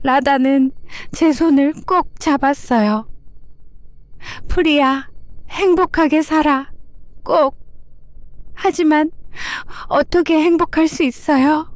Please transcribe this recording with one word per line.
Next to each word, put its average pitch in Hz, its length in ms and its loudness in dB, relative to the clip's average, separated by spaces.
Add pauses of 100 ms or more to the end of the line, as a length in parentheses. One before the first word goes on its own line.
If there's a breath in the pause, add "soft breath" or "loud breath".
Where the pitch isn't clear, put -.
라다는 269 680 4 (400 loud breath)
제 330 220 4
손을 285 400 4 (120)
꼭 - 340 0
잡았어요. 240 880 0 (1400 loud breath)
"프리야, 285 640 2 (400)
행복하게 330 720 2
살아. 302 500 0 (520)
꼭." 277 340 2 (960)
하지만 311 580 2 (760 loud breath)
어떻게 320 520 2
행복할 320 460 4
수 311 160 -2
있어요? 294 720 2